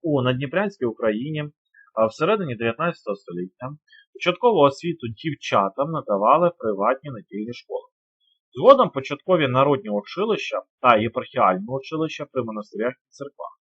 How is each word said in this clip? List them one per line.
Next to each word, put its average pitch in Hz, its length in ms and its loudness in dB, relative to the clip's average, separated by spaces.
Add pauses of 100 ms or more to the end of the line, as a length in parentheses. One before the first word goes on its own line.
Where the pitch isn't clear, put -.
У 147 200 0
Надніпрянській 139 600 -4
Україні, 120 600 -4 (500)
а, 110 120 2
всередині 160 500 -2
дев'ятнадцятого 117 600 -4
століття 92 500 -12 (460)
початкову 180 460 2
освіту 143 500 2
дівчатам 131 840 -2
надавали 139 680 2
приватні 113 520 -2
недільні 107 420 -12
школи. - 360 -12 (640)
Згодом 226 380 6
початкові 143 580 0
народні 131 420 2
училища 131 720 -4 (180)
та 123 160 6
єпархіальні 110 720 0
училища 151 640 -6
при 131 100 -2
монастирях 107 500 -6
і - 180 -20
церквах. - 500 -16 (140)